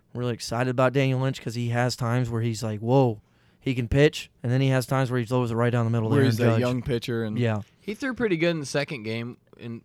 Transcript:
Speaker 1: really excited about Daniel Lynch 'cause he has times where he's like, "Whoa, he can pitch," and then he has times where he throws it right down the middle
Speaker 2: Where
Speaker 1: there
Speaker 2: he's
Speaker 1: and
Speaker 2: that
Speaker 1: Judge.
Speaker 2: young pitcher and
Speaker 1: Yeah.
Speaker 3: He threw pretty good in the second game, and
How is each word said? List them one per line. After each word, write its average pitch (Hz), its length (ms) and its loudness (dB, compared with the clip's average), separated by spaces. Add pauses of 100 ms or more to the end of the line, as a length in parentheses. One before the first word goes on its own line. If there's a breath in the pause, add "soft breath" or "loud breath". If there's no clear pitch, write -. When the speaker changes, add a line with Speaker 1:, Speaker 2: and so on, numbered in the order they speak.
(140)
Speaker 1:
really 123 200 -4
excited 120 360 -2
about 127 240 2
Daniel 131 280 2
Lynch 135 200 -4
'cause 113 140 -8
he 120 140 -2
has 120 260 0
times 120 340 0
where 117 120 -2
he's 113 200 -2
like, 110 200 -4
"Whoa, 120 400 4 (400)
he 135 120 -2
can 120 140 -2
pitch," 147 420 2 (140)
and 117 80 -2
then 131 100 2
he 135 60 4
has 131 180 2
times 135 240 0
where 127 120 0
he 113 40 -4
throws 123 240 0
it 113 60 -2
right 120 160 2
down 120 140 2
the 113 60 0
middle 113 180 0
Speaker 2:
Where 113 100 4
Speaker 1:
there 135 60 6
Speaker 2:
he's 113 140 2
Speaker 1:
and 123 100 4
Speaker 2:
that 113 60 4
Speaker 1:
Judge. 113 40 2
Speaker 2:
young 123 220 0
pitcher 117 420 -2
and 107 160 -4
Speaker 1:
Yeah. 110 220 0 (180)
Speaker 3:
He 208 160 -8
threw 262 180 -6
pretty 214 240 0
good 170 120 2
in 165 100 -2
the 143 60 -8
second 143 380 -4
game, 113 340 -6 (220)
and 117 260 -12